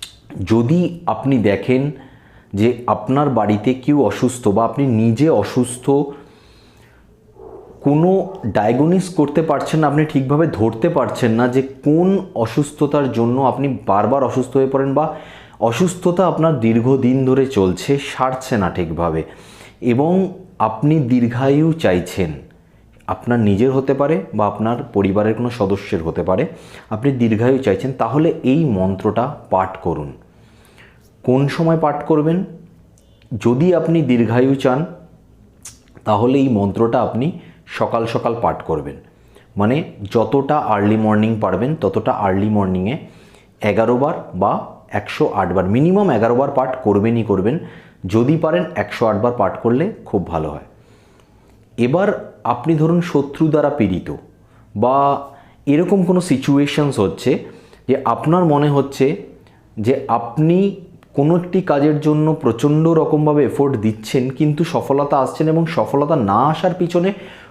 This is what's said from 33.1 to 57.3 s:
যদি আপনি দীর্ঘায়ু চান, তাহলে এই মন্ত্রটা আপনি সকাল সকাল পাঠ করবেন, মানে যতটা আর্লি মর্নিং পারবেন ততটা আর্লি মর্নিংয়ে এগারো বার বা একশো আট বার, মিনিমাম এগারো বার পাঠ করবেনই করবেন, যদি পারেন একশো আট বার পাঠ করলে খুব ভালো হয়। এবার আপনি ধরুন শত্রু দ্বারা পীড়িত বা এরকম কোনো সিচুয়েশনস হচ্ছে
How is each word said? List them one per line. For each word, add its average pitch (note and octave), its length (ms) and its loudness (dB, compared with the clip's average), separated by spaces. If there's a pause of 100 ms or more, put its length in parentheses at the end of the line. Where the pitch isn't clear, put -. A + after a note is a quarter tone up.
যদি B2 420 2
আপনি E3 280 2
দীর্ঘায়ু B2 520 2
চান, C3+ 260 0 (1200)
তাহলে A#2+ 340 2
এই C3+ 100 2
মন্ত্রটা A2+ 540 2
আপনি A2+ 240 -2 (520)
সকাল A#2 280 0
সকাল A#2+ 340 -2
পাঠ D#3+ 220 -2
করবেন, C#3+ 340 -6 (600)
মানে G#2+ 200 2 (340)
যতটা C3+ 460 0 (120)
আর্লি G#2+ 300 2
মর্নিং G#2+ 320 2 (100)
পারবেন G#2 360 0
ততটা G#2 360 -2 (140)
আর্লি G2 240 0
মর্নিংয়ে G#2+ 440 0 (680)
এগারো A2 340 2
বার C#3+ 200 -2 (180)
বা G2 180 0 (400)
একশো - 320 -4 (100)
আট F#2+ 180 0
বার, F2+ 160 0
মিনিমাম F3 420 2
এগারো A#2 260 2
বার C#3 220 0
পাঠ C3 120 0 (120)
করবেনই G#2+ 420 2
করবেন, G#2 320 0 (500)
যদি A#2 300 2
পারেন D#3+ 280 0 (120)
একশো - 300 -4
আট G#2+ 160 2
বার A#2+ 180 0
পাঠ F#2+ 120 0 (100)
করলে A#2+ 220 2 (200)
খুব G#2 220 -2
ভালো E2 240 -4
হয়। D2+ 160 -12 (1120)
এবার D3 300 2 (360)
আপনি B2 300 0
ধরুন D#3+ 260 2
শত্রু D3+ 480 0
দ্বারা D3 220 0
পীড়িত F2+ 460 -2 (600)
বা C3+ 520 2 (380)
এরকম F3 380 2
কোনো F3+ 160 2
সিচুয়েশনস C#3+ 800 0
হচ্ছে A#2+ 440 -2 (440)